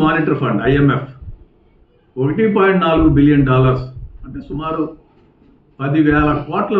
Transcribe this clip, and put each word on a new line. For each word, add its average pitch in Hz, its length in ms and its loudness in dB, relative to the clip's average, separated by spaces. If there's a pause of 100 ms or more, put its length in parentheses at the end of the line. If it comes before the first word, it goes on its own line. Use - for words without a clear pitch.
మానిటరీ 156 380 0
ఫండ్, 107 260 -2
ఐఎంఎఫ్, 143 420 0 (1040)
ఒకటి 156 280 0 (120)
పాయింట్ 190 300 2
నాలుగు 160 320 2
బిలియన్ 143 320 4
డాలర్స్, 131 360 2 (380)
అంటే 135 240 -16
సుమారు 160 340 -6 (960)
పదివేల 147 680 0
కోట్ల 196 340 -4